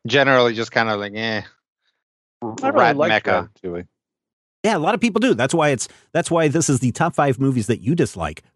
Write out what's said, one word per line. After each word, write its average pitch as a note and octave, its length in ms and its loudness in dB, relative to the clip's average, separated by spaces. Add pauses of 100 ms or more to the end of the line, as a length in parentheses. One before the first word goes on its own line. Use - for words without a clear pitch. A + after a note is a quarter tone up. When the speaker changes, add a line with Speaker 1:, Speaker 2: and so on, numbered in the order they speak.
Speaker 1:
generally B2+ 460 4
just A2+ 200 -6
kinda A2+ 240 0
like, G2+ 180 -8
eh. A2 260 -4 (1000)
Speaker 2:
I A#2+ 40 -8 (200)
really C#4 120 0
Speaker 1:
Rat A#2+ 180 4
Speaker 2:
like D3 120 0
Speaker 1:
Mecca. G2+ 400 0 (140)
Speaker 2:
Ratatouille. F2+ 240 -10 (800)
Speaker 3:
Yeah, G#3+ 120 0
a - 20 -2
lot E3 160 0
of G3+ 60 -4
people A3 200 2
do. A#3+ 120 4
That's B2+ 220 0
why D#3 160 2
it's, C3 180 -2 (240)
that's E3 180 -2
why E3 180 2
this D3+ 200 0
is C3 120 2
the B2 120 0
top - 220 -2
five C#3+ 260 0
movies C3 280 0
that G#2 120 -2
you G#2+ 140 0
dislike, E2+ 480 -4 (140)